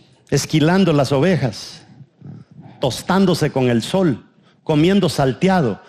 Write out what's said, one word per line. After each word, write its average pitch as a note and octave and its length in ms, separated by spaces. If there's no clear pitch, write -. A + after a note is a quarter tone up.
esquilando D#3+ 640
las C#3 180
ovejas, C3+ 720
tostándose E3 720
con B2+ 180
el A#2 140
sol, F3+ 420
comiendo E3+ 460
salteado. C3+ 800